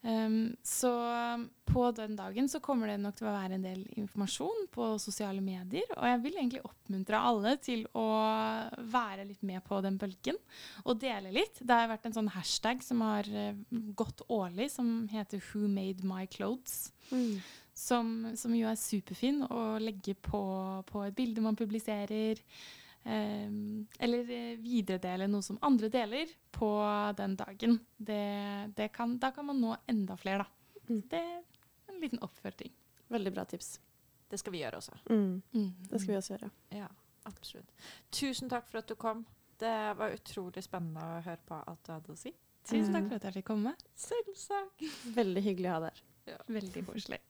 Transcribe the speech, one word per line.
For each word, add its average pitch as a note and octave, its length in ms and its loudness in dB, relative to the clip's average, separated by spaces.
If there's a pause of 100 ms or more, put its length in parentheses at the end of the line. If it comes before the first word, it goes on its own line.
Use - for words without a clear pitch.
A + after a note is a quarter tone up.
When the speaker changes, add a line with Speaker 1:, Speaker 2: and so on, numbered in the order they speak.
Speaker 1:
Ehm, A3 600 2
så - 280 2 (720)
på B3 280 8
den G#3+ 220 -2
dagen G3 320 0
så D4+ 140 -2
kommer A#3 260 2
det G#3 140 0
nok G3+ 160 -2
til A3 100 -2
å G#3 80 2
være F#3+ 220 0
en F#3+ 80 -2
del F#3 160 -4 (160)
informasjon C#4 760 -2
på A#3+ 140 -2 (120)
sosiale G3+ 460 -2
medier, F#3+ 400 -2 (140)
og - 100 0
jeg B3 160 4
vil E4 160 -2
egentlig C4 240 0
oppmuntre G3 560 -2
alle A#3 380 4
til A#3 260 -2 (100)
å A3+ 120 2 (760)
være A3 480 0
litt G3+ 160 -8
med F#3 220 -2
på G3 180 2
den G3 160 2
bølgen G#3 380 -2 (480)
og B3 140 2
dele G3+ 340 -4
litt. E4+ 260 2
Det B3 160 6
har A#3 160 6
vært A3 140 -4
en A3+ 100 -2
sånn G#3+ 160 2
hashtag A3+ 500 0
som A#3+ 200 2
har, G#3+ 260 4
eh, G#3 260 -2 (400)
gått - 360 -2
årlig, G3+ 420 0
som A#3 380 0
heter G#3 320 -4 (100)
Who G#3 160 2
Made F#3+ 360 0
My F#3 240 -2
Clothes, - 640 -4 (200)
Speaker 2:
Mm. A#3 300 2 (320)
Speaker 1:
som, A3+ 640 0
som A#3 160 0
jo A3+ 140 4
er A3 80 2
superfin B3 720 0
å A3 320 0
legge G3+ 340 -2
på, F#3+ 680 -2
på G3+ 220 -4
et G3+ 80 -6
bilde A3+ 260 0
man A3 140 4
publiserer, A3 840 0 (680)
ehm, G#3 840 -2 (120)
eller, A#3+ 200 2 (100)
eh, A#3 280 -6
videredele F#3+ 720 2
noe G3+ 120 4
som G3+ 220 -4
andre A3+ 260 8
deler B3 380 2 (240)
på G#3 640 2
den G3 220 0
dagen. A3 420 4 (180)
Det, G3+ 800 -2
det G#3+ 180 0
kan, A#3+ 240 0
da C4 140 2
kan D4 140 -8
man C#4 160 0
nå A3+ 160 2 (100)
enda G3 300 2
flere, G3 220 0
da. G3 60 0 (440)
Speaker 2:
Mm. A3 120 2
Speaker 1:
Så B3 80 -14
det E4 100 0
er F4 240 -4 (460)
en F#4+ 120 -10
liten A#3+ 180 -4
oppfordring. - 500 -10 (400)
Speaker 2:
Veldig G3 240 0
bra F#3 120 -4
tips. - 340 -10 (500)
Speaker 3:
Det G3+ 100 -6
skal G#3 140 -6
vi E3+ 60 -4
gjøre B2 180 -4
også. - 140 -12 (180)
Speaker 2:
Mm. F#3+ 320 4 (140)
Speaker 1:
Mm. G3+ 180 2 (160)
Speaker 2:
Det A3 120 0
skal G3 120 0
vi G3 60 2
også G3 180 -6
gjøre. G#3 140 -10 (200)
Speaker 3:
Ja, G3+ 160 -8 (380)
absolutt. - 440 -14 (420)
Tusen C4 380 -2
takk B3 180 -4
for A3+ 120 -6
at A3 80 -10
du A3 80 -6
kom. A3+ 300 -2 (320)
Det G#3+ 400 0
var G#3+ 140 0
utrolig F#3 520 -6
spennende E3 380 -4
å E3 220 -6
høre E3+ 240 -8
på D#3+ 180 -8
alt E3 180 -12
du - 100 -12
hadde D#3 180 -10
å - 60 -12
si. C#4+ 160 -10 (320)
Speaker 1:
Tusen A3 280 4
takk G3 120 4
Speaker 2:
Mm. G#3 40 -2
Speaker 1:
for A#3 60 -2
at G3+ 80 -6
jeg F#3+ 100 -6
fikk F#3+ 120 -6
komme. A3 300 0 (200)
Speaker 3:
Selvsagt. G4+ 840 -4 (380)
Speaker 2:
Veldig G3+ 260 4
hyggelig F#3 280 2
å F3+ 40 2
ha D#3+ 60 2
deg D#3+ 140 -4
her. - 80 -20 (260)
Speaker 3:
Ja. - 100 -14 (100)
Speaker 1:
Veldig F#3+ 380 -4
koselig. - 340 -8 (100)